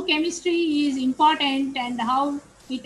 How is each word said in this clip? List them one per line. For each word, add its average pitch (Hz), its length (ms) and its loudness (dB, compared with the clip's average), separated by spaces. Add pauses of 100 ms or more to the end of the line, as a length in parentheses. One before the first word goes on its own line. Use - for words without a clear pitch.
chemistry 339 480 0 (300)
is 269 100 0
important 277 800 2
and 247 240 -4
how 254 220 2 (460)
it 254 160 -6